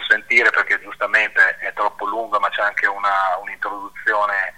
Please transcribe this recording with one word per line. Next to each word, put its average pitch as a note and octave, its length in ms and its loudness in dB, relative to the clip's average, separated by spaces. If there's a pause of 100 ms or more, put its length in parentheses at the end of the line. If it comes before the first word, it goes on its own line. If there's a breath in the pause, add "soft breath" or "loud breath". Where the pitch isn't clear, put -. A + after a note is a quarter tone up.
sentire A2+ 420 4
perché G2+ 320 2
giustamente G#2 760 0
è - 160 -6
troppo - 340 -2
lunga, G#2 320 -2
ma G#2 100 0
c'è - 120 -4
anche G#2 260 0
una, G2 540 0
un'introduzione G2+ 1160 -4